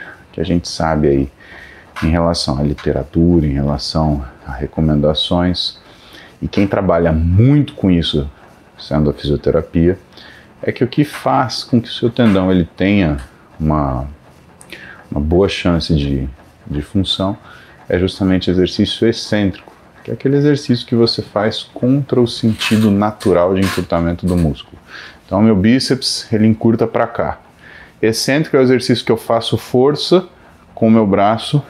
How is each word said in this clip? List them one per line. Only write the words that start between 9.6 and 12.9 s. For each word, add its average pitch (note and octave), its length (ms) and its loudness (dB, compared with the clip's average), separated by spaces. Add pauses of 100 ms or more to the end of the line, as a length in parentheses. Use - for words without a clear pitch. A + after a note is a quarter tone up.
é - 100 -4
que - 120 -4
o A#2+ 40 2
que C#3+ 160 0
faz C3 600 -2
com A#2+ 160 0
que - 80 -2
o - 40 -14
seu - 180 -4
tendão G2 420 2
ele F#2 140 2
tenha F2+ 520 0 (420)